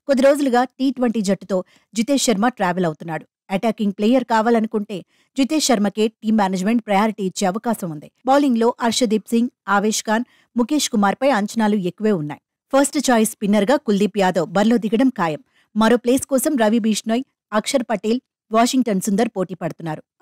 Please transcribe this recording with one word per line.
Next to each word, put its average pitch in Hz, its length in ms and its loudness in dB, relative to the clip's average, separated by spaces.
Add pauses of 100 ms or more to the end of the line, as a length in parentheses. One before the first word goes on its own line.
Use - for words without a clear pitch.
కొద్ది 262 160 2
రోజులుగా 269 420 4
టీ 262 260 -2
ట్వంటీ 240 300 -2
జట్టుతో 190 440 -2 (300)
జితేష్ 233 300 0
శర్మ 220 240 2
ట్రావెల్ 180 360 -2
అవుతున్నాడు. 160 420 -6 (240)
అటాకింగ్ 202 420 -2
ప్లేయర్ 247 320 2
కావాలనుకుంటే 220 720 0 (380)
జితేష్ 277 300 0
శర్మకే 214 420 0
టీం 220 280 -2
మేనేజ్‌మెంట్ 196 500 0
ప్రయారిటీ 208 380 0
ఇచ్చే 185 220 -2
అవకాశం 196 440 -4
ఉంది. 147 200 -14 (160)
బౌలింగ్లో 254 540 2
అర్షదీప్ 220 480 0
సింగ్, 233 200 0 (200)
ఆవేష్ 202 360 0
ఖాన్, 226 200 -2 (320)
ముఖేష్ 269 340 0
కుమార్పై 202 400 0
అంచనాలు 214 460 0
ఎక్కువే 208 360 -2
ఉన్నాయి. 147 280 -4 (320)
ఫస్ట్ 277 380 0
చాయిస్ 220 200 2
స్పిన్నర్గా 208 460 0
కుల్దీప్ 208 420 0
యాదవ్ 185 300 0
బరిలో 214 280 2
దిగడం 226 320 0
ఖాయం. 170 320 -2 (360)
మరో 220 200 4
ప్లేస్ 240 300 0
కోసం 277 300 0
రవి 226 220 2
బిష్ణోయ్, 220 440 -2 (300)
అక్షర్ 226 300 -2
పటేల్, 220 380 -2 (320)
వాషింగ్టన్ 233 480 2
సుందర్ 220 280 0
పోటీ 185 260 -6
పడుతున్నారు. 165 480 -8 (200)